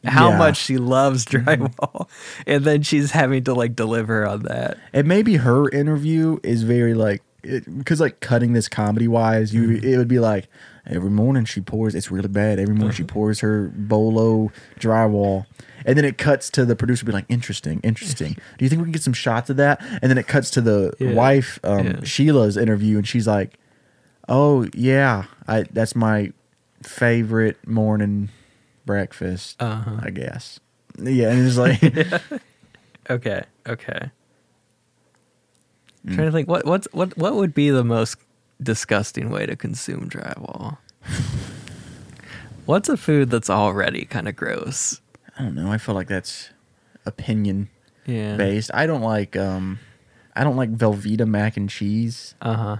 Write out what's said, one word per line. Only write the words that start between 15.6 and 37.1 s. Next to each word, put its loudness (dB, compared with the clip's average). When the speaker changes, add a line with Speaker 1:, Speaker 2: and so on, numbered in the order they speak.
Speaker 2:
And 4
then 4
it -2
cuts 2
to 2
the 2
producer 0
being -2
like, -2
"Interesting, -4
interesting. -2
Speaker 1:
<laughs> -20
Speaker 2:
Do 0
you 2
think 2
we -2
can -6
get -4
some 0
shots -2
of -2
that?" 4
And 4
then 6
it -4
cuts 0
to 2
the 2
Speaker 1:
Yeah. 0
Speaker 2:
wife, 4
um, 2
Speaker 1:
Yeah. -4
Speaker 2:
Sheila's 4
interview, 2
and -2
she's 0
like, 0
"Oh, 4
yeah, 2
I, 0
that's -2
my 0
favorite 0
morning 0
breakfast, -6
Speaker 1:
Uh-huh. -6
Speaker 2:
I -8
guess." -12
Yeah, 2
and 4
it's 2
like 4
Speaker 1:
<laughs> 2
Okay, -4
okay. -10
Speaker 2:
Mm. -4
Speaker 1:
Trying 2
to 0
think, 0
what, 0
what's, 0
what, -4